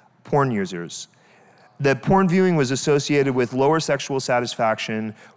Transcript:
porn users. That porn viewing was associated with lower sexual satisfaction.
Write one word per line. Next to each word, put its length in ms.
porn 260
users. 560
That 240
porn 240
viewing 300
was 120
associated 640
with 200
lower 260
sexual 400
satisfaction. 960